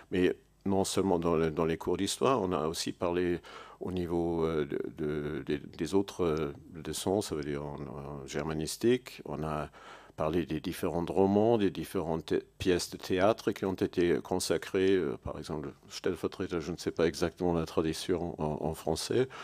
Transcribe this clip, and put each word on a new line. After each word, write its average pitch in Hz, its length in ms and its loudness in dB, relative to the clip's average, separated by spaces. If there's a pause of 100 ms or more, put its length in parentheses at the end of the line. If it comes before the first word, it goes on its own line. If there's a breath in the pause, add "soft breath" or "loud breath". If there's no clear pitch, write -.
(100 loud breath)
mais 90 240 4 (300)
non 98 200 2
seulement 92 340 2
dans 85 180 2
le, 80 140 4
dans 76 160 0
les 82 100 0
cours 87 220 0
d'histoire, 110 440 2
on 92 100 0
a 78 140 0
aussi - 260 -4
parlé 87 460 0 (420 loud breath)
au 90 120 -6
niveau, 85 520 0
euh, 78 220 0
de, - 140 -4 (160)
de, 76 500 -4
des, 76 120 -2
des 80 360 -4
autres, 98 300 0
euh, 78 280 0 (340)
leçons, 95 340 0
ça - 140 -4
veut 73 100 -4
dire 71 200 -4
en, 71 120 -8
en 69 500 -10
germanistique, 78 1000 -2
on 76 160 -6
a 76 280 -4 (460 loud breath)
parlé 80 280 0
des 78 160 -4
différents 85 480 -2
romans, 101 480 6
des 101 140 4
différentes 80 560 -2
thé-, - 160 0 (160)
pièces 87 320 2
de 90 80 -10
théâtre 101 540 2
qui - 120 -4
ont 95 80 2
été 87 500 4
consacrées, 95 680 2
euh, 80 320 2
par - 160 -8
exemple, 73 340 -6 (160)
Stellvertreter, 90 720 -4
je 80 120 -4
ne 82 40 -6
sais - 140 -4
pas 82 160 2
exactement 85 480 0
la 82 100 2
traduction 82 760 -2
en, 76 200 -2 (100)
en 80 60 -2
français, 110 540 0 (160 loud breath)